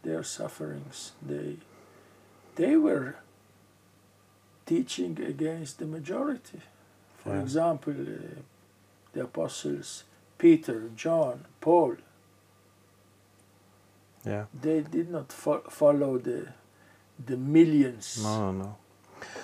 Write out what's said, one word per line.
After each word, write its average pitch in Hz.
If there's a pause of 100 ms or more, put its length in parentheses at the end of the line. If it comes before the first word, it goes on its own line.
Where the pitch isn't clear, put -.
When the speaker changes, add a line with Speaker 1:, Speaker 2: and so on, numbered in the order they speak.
Speaker 1:
their 80
sufferings. - (100)
They, 71 (1000)
they 269
were 151 (1500)
teaching 165
against 156
the 165
majority. 185 (560)
For -
Speaker 2:
Yeah. 147
Speaker 1:
example, 151
uh, 135 (720)
the 127
apostles - (320)
Peter, 143
John, 151 (160)
Paul. 160 (2250)
Speaker 2:
Yeah. 104
Speaker 1:
They 156
did 165
not 151
fo-, -
follow 143
the, 123 (760)
the 127
millions. 139
Speaker 2:
No, 107
no, 95
no. 104 (680)